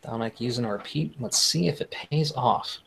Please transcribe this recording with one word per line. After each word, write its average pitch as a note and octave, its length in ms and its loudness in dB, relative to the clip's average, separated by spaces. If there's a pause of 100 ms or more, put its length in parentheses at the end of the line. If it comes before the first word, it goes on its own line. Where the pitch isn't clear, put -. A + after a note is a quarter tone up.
Dominic A2+ 380 -4
using A#2+ 260 0
a A2 60 -2
repeat. D3 480 -4
Let's A#2 180 -2
see E3+ 300 4
if - 140 0
it - 100 -6
pays D3+ 420 0
off. - 540 2